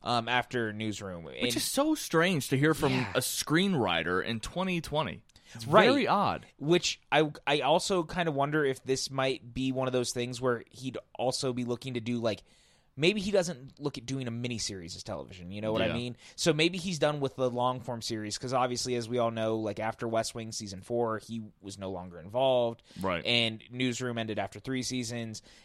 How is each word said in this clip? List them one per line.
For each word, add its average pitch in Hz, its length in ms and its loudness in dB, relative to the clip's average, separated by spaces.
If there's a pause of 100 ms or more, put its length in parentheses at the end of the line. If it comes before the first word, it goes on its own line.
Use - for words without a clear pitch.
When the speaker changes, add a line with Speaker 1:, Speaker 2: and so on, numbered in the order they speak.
Speaker 1:
um, 117 260 0
after 120 440 2
Newsroom. 101 520 -6
Speaker 2:
Which 67 160 -12
Speaker 1:
And 120 160 0
Speaker 2:
is - 80 -2
so 311 320 2
strange 170 540 2
to 135 80 4
hear 151 160 6
from 143 180 2
Speaker 1:
Yeah. 123 220 0
Speaker 2:
a 127 60 2
screenwriter 104 1040 2
in 113 140 -2
twenty 180 440 -2
twenty. - 400 -4 (320)
It's 113 120 -10
Speaker 1:
Right. 202 220 8
Speaker 2:
very 262 180 4
odd. 135 400 2 (120)
Speaker 1:
Which 165 420 2 (100)
I, 147 220 4 (140)
I 147 140 2
also 170 440 4
kinda 165 260 -2
wonder 147 360 2
if 131 180 -2
this 131 260 -2
might 131 440 -2
be 131 180 0
one 131 160 0
of 127 60 -4
those 123 180 2
things 123 300 -6
where 123 280 0
he'd 123 280 -10 (200)
also 127 360 0
be 123 100 -4
looking 120 300 -4
to 120 60 -2
do, 117 200 -2
like, 113 220 -2 (540)
maybe 196 240 4
he 196 120 -2
doesn't 160 480 -2
look 143 180 -4
at 117 80 -14
doing 131 220 -4
a - 20 -6
miniseries 113 640 -6
as - 80 -14
television, 87 480 -10
you 104 100 -10
know 110 120 0
what 110 100 2
I 110 60 2
Speaker 2:
Yeah. 82 60 -2
Speaker 1:
mean? 117 220 -6 (200)
So 170 160 4
maybe 165 260 2
he's 170 220 -4
done 147 180 2
with 135 160 -2
the 131 160 0
long-form 123 520 -2
series, 107 360 -6
'cause 127 140 -6
obviously, 123 420 0
as 117 140 -2
we 120 100 -2
all 117 140 2
know, 110 240 0
like, 107 240 -4
after 110 260 -4
West 113 300 0
Wing 110 160 -10
season 95 280 -10
four, 117 380 0
he 113 240 -10 (180)
was 98 160 -12
no 98 140 -6
longer 90 300 -10
involved. 120 640 2 (180)
Speaker 2:
Right. 90 260 0
Speaker 1:
And 113 420 2
Newsroom 123 480 -2
ended 110 220 -4
after 101 220 -4
three 131 240 -2
seasons, 117 580 -6 (220)